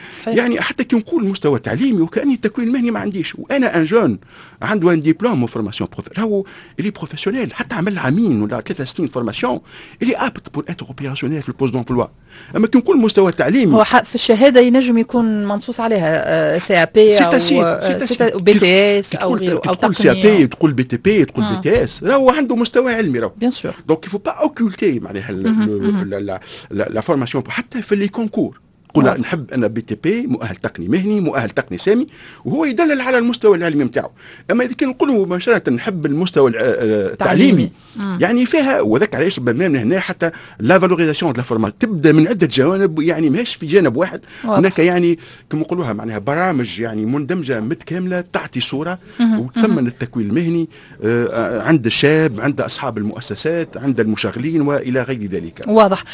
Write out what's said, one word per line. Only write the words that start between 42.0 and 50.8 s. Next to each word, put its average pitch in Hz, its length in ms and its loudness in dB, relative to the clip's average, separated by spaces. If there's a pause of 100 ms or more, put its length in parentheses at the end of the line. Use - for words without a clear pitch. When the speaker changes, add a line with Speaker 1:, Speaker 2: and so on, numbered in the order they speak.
Speaker 2:
من 156 160 6
عده 180 180 0
جوانب، 160 540 0
يعني 156 300 0
ماهيش 220 240 -2
في - 120 -12
جانب 151 300 2
واحد. 175 240 -4 (240)
Speaker 1:
واضح. 214 140 0
Speaker 2:
هناك 180 200 2
يعني 170 400 2 (320)
كما 147 100 -2
نقولوها 156 320 -4
معناها 110 260 -6
برامج 127 640 -2
يعني 110 260 -4
مندمجه 135 540 -4
متكامله 180 720 -6
تعطي 156 280 -6
صوره 160 380 -6 (220)
Speaker 1:
مهم. 220 200 2
Speaker 2:
وتثمن 208 340 -2
Speaker 1:
مهم. 135 120 0
Speaker 2:
التكوين 117 440 -6
المهني، 165 380 -2 (360)